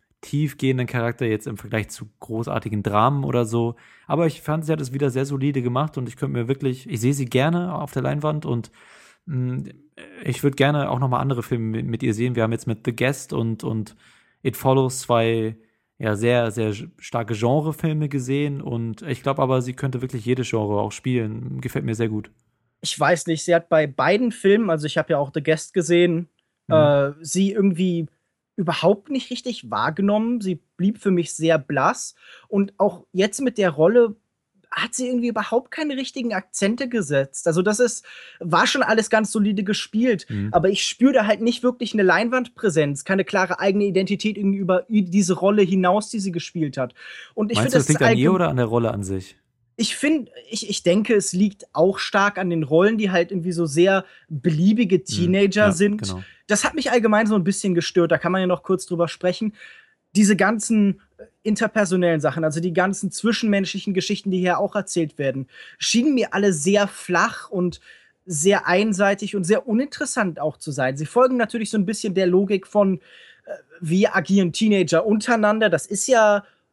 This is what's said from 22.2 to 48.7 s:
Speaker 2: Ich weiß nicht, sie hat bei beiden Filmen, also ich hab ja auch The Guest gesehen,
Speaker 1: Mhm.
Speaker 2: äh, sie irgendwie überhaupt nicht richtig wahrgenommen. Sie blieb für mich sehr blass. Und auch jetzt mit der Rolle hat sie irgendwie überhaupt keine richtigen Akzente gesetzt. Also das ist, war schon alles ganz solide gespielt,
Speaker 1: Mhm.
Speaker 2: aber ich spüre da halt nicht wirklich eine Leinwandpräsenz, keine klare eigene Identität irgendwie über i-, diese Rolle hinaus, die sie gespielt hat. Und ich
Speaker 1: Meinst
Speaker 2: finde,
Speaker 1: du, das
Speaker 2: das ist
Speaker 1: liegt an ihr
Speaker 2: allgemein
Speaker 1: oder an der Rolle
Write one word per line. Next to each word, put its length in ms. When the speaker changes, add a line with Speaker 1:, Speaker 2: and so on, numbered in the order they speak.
Speaker 2:
Ich 180
weiß 280
nicht, 160
sie 120
hat 140
bei 180
beiden 440
Filmen, 380
also 160
ich 140
hab 100
ja 80
auch 160
The 80
Guest 320
gesehen, 540
Speaker 1:
Mhm. 80
Speaker 2:
äh, 360
sie 300
irgendwie 540
überhaupt 480
nicht 220
richtig 380
wahrgenommen. 720
Sie 220
blieb 220
für 120
mich 220
sehr 240
blass. 580
Und 300
auch 340
jetzt 300
mit 160
der 140
Rolle 440
hat 200
sie 160
irgendwie 180
überhaupt 440
keine 260
richtigen 360
Akzente 540
gesetzt. 600
Also 140
das 200
ist, 240
war 280
schon 160
alles 260
ganz 220
solide 340
gespielt, 640
Speaker 1:
Mhm. 240
Speaker 2:
aber 160
ich 160
spüre 260
da 140
halt 160
nicht 200
wirklich 320
eine 100
Leinwandpräsenz, 1000
keine 220
klare 340
eigene 240
Identität 540
irgendwie 220
über 300
i-, 140
diese 300
Rolle 300
hinaus, 460
die 120
sie 100
gespielt 460
hat. 160
Und 180
ich 60
Speaker 1:
Meinst 160
Speaker 2:
finde, 0
Speaker 1:
du, 60
das 80
Speaker 2:
das 80
ist 40
Speaker 1:
liegt 20
an 160
ihr 120
Speaker 2:
allgemein 60
Speaker 1:
oder 140
an 80
der 100
Rolle 260